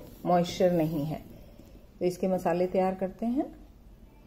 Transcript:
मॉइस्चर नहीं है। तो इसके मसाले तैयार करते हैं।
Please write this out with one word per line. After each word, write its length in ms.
मॉइस्चर 460
नहीं 320
है। 180
तो 60
इसके 240
मसाले 380
तैयार 280
करते 320
हैं। 380